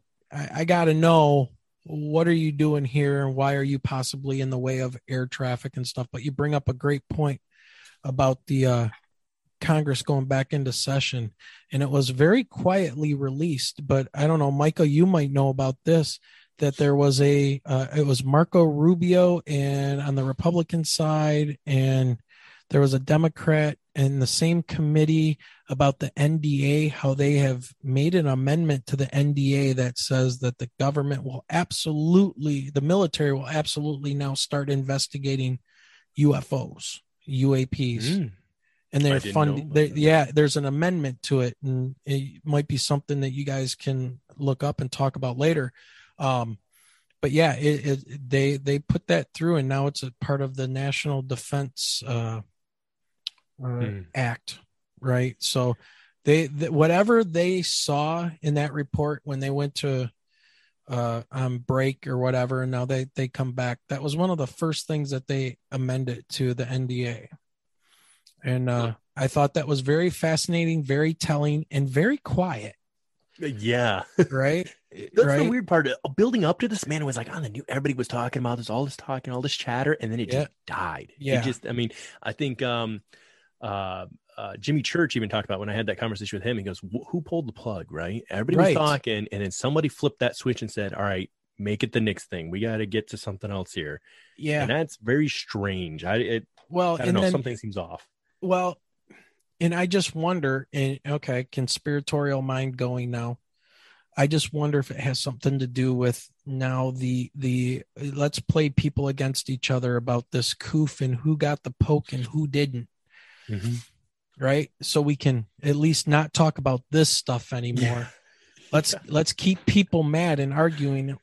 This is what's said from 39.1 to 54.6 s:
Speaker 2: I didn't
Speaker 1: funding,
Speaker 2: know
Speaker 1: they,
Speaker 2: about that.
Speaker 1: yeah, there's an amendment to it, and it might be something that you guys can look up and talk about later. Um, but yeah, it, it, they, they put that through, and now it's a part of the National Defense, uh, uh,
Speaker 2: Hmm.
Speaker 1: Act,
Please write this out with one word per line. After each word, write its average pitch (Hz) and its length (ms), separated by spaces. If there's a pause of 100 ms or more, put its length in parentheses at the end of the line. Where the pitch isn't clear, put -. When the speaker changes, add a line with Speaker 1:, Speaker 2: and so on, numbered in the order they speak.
Speaker 2:
I 131 40
didn't 104 140
Speaker 1:
funding, 147 340
Speaker 2:
know 147 60
Speaker 1:
they, 151 120
Speaker 2:
about 143 100
that. 151 60
Speaker 1:
yeah, 156 320
there's 151 240
an 143 80
amendment 147 580
to 135 180
it, 123 220
and 131 320 (100)
it 139 380
might 147 240
be 143 100
something 143 440
that 135 100
you 139 140
guys 135 300
can 131 440 (180)
look 139 260
up 147 180
and 135 100
talk 135 240
about 123 220
later. 147 340 (460)
Um, 120 400 (640)
but 147 100
yeah, 151 220
it, 147 320
it, 135 440
they, 139 280
they 139 220
put - 280
that 165 260
through, 165 240
and 131 120
now 139 160
it's 143 160
a 131 180
part 139 220
of 135 140
the 135 120
National 135 540
Defense, 131 840
uh, 113 360 (1200)
uh, 131 40
Speaker 2:
Hmm. 117 320 (160)
Speaker 1:
Act, 123 420 (440)